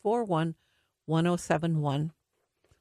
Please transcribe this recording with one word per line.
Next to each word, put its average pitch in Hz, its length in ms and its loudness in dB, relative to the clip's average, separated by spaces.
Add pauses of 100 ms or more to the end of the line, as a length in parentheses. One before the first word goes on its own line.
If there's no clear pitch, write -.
four 233 220 0
one, 165 320 0 (520)
one 160 200 2
oh 175 100 2
seven 160 440 0
one. 147 320 -2 (680)